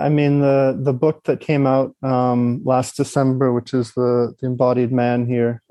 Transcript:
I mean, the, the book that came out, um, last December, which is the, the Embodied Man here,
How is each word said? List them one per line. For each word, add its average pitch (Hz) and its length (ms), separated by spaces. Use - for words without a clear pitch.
I 143 80
mean, 147 320
the, 139 360
the 135 140
book 156 320
that 135 160
came 143 260
out, 135 380
um, 123 600
last 127 320
December, 131 560
which 120 200
is 123 200
the, 123 480
the 131 60
Embodied 123 440
Man 120 340
here, 120 460